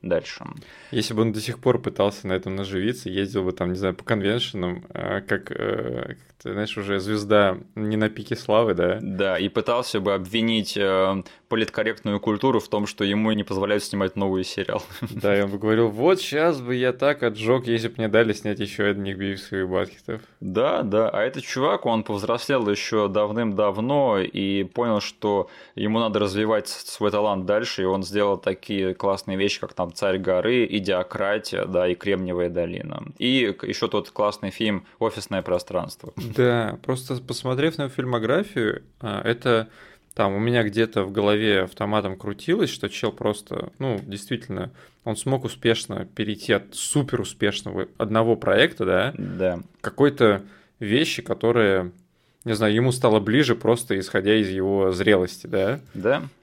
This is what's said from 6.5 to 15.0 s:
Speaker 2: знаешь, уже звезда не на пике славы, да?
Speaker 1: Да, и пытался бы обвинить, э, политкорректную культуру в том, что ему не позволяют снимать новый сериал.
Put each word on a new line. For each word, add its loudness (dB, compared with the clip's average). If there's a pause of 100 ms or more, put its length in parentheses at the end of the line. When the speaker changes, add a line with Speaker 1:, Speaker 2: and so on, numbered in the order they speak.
Speaker 2:
знаешь, -4
уже -2
звезда 2 (180)
не -2
на 2
пике -8
славы, 2
да? 2
Speaker 1:
Да, 0
и 0
пытался -2
бы 0
обвинить, -2
э, 2 (260)
политкорректную 0
культуру 2
в -14
том, 0
что -4
ему 2
не 0
позволяют 0
снимать -2
новый 0
сериал. -4 (180)